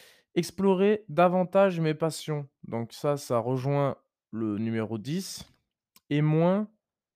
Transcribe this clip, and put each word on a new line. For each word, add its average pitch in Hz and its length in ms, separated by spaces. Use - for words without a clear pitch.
Explorer 196 760
davantage 180 720
mes 156 140
passions. 151 520
Donc 117 240
ça, 143 240
ça 135 220
rejoint 131 580
le 107 280
numéro 113 400
dix 151 520
et 147 100
moins, 170 480